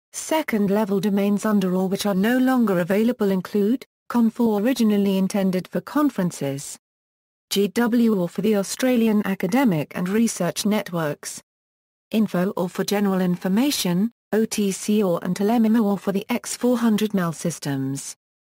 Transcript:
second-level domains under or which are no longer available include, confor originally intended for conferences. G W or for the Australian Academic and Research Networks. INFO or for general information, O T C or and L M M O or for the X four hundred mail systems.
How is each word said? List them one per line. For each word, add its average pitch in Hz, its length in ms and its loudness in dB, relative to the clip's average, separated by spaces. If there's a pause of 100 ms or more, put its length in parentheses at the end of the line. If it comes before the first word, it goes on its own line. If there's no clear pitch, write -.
(140)
second-level 208 840 0
domains 202 460 0
under 190 300 2
or 185 120 0
which 190 180 -2
are 202 80 0
no 214 240 2
longer 247 420 2
available 202 520 0
include, 202 540 0 (220)
confor 226 540 2
originally 208 560 2
intended 190 500 0
for 175 140 -6
conferences. 175 960 -2 (720)
G 196 200 0
W 233 500 2
or 175 100 0
for - 140 -6
the 214 140 2
Australian 226 680 2
Academic 190 720 0
and 180 120 -4
Research 214 600 -2
Networks. 175 760 -4 (680)
INFO 196 400 0
or 180 180 -4
for 226 140 -4
general 196 380 0
information, 190 880 0 (200)
O 220 140 2
T 202 260 -2
C 214 300 0
or 180 220 2
and 180 180 -4
L 202 80 0
M 233 160 2
M 220 100 4
O 233 100 4
or 202 120 0
for 196 140 -4
the 196 180 -2
X - 260 -6
four 247 220 0
hundred 214 380 0
mail 175 160 0
systems. 139 840 -6 (300)